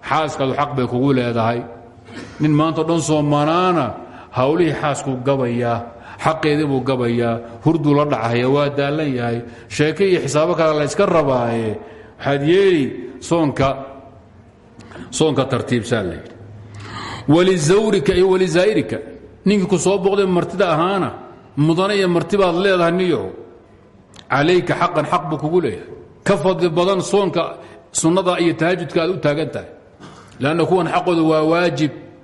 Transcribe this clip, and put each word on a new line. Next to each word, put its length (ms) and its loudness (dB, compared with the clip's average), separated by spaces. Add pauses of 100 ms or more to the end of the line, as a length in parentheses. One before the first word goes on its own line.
xaaskaadu 460 -2
xaq 200 -2
bay 120 -2
kugu 260 0
leedahay. 480 0 (760)
Nin 120 2
maanta 300 2
o 20 0
dhan 180 0
soomanaana 840 2 (460)
hawlihii 500 2
xaaskuu 420 -4
gabayaa, 540 0 (460)
xaqeedii 420 0
buu 160 0
gabayaa, 580 0 (260)
hurduu 280 2
la 120 4
dhacaya, 440 0
waa 200 2
daallan 460 -2
yahay, 260 -4 (260)
sheeke 420 0
iyo 120 4
xisaabo 340 0
kale 240 2
la 60 0
iska 200 0
rabaaye, 760 0 (380)
waxaad 260 -2
yeeli 400 4 (360)
soonka, 580 0 (1300)
soonka 360 0
tartiibsaa 580 -2
la 100 -6
yidhi. 180 -14 (960)
"Walizawrika," 840 4
iyo 160 4
walizaa'irika, 680 2 (480)
ninkii 220 2
ku 100 2
soo 200 2
booqday 280 2
martida 480 0
ahaana, 360 0 (480)
Mudane 380 2
iyo 140 2
marti 280 0
baad 180 4
leedahay 360 2
niyo. 300 0 (1080)
Calayka 440 2
xaqan, 320 0
xaq 240 -2
buu 80 -4
kugu 240 0
leeyahay. 280 -6 (340)
Ka 140 2
fadli 320 0
badan 320 0
soonka 400 0 (500)
sunnada 480 0
iyo 140 2
tahajjudka 480 -2
aad 80 0
u 80 -2
taagan 320 0
tahay. 200 -12 (680)
Leanna 260 0
kuwan 220 2
xaqoodu 400 0
waa 160 4
waajib. 480 2 (320)